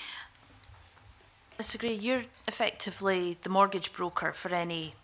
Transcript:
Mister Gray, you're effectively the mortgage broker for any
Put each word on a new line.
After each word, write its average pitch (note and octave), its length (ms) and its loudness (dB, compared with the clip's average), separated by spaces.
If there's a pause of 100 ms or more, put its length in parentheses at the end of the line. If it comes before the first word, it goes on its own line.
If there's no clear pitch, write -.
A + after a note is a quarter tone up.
(1600)
Mister G#3+ 220 -2
Gray, A3+ 160 0
you're A#3+ 300 0 (240)
effectively F#3+ 960 0
the F3+ 60 -6
mortgage G3 440 4
broker F3 400 -2
for - 200 -4
any E3+ 520 -2